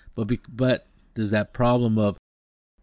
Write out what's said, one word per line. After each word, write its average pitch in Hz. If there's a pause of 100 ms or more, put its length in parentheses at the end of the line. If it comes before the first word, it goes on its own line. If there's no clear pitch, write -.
(160)
But 113
bec-, 120
but 127 (300)
there's 107
that 107
problem 120
of 101 (640)